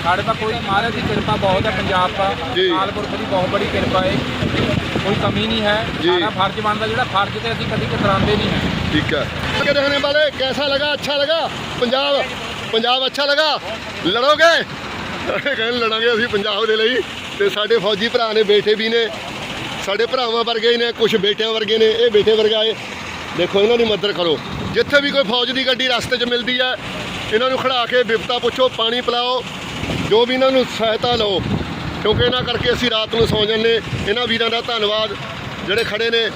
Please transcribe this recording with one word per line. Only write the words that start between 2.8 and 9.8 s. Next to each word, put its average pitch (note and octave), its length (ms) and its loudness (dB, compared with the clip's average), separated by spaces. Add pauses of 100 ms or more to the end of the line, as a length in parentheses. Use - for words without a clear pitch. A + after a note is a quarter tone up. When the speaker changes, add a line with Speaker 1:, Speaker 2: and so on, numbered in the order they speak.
Speaker 1:
ਪੁਰਖ G3+ 160 -4
ਦੀ - 180 -4
ਬਹੁਤ F#3 240 0
ਬੜੀ G3 220 0
ਕਿਰਪਾ F#3 340 0
ਏ, G3 120 0 (880)
ਕੋਈ G3 200 0
ਕਮੀ G3+ 240 0
ਨਹੀਂ A3+ 140 -2
ਹੈ। G#3 260 0 (140)
Speaker 2:
ਜੀ। D#4 60 2
Speaker 1:
ਸਾਡਾ F3+ 220 2
ਫਰਜ਼ G3 320 -2
ਬਣਦਾ G#3+ 260 -2
ਜਿਹੜਾ, A3 160 0
ਫਰਜ਼ G3+ 400 -2
ਤੇ A#3 80 -2
ਅਸੀਂ - 140 -4
ਕਦੀ G#3+ 200 -2
ਕਤਰਾਉਂਦੇ G3+ 500 2
ਨਹੀਂ G#3 140 0
ਹੈ। - 100 0 (340)
Speaker 2:
ਠੀਕ D3+ 200 0
ਹੈ। C#3+ 140 0 (360)
ਕਿ C#4+ 100 2
ਰਹਿਣੇ C#4+ 240 2